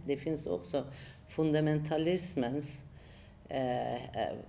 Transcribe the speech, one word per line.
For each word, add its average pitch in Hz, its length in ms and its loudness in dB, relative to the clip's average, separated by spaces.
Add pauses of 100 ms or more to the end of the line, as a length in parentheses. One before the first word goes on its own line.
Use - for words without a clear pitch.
Det 143 100 2
finns 156 300 -2
också 127 380 0 (440)
fundamentalismens, 151 1600 2 (640)
eh, 123 460 0
eh, 113 400 -2 (140)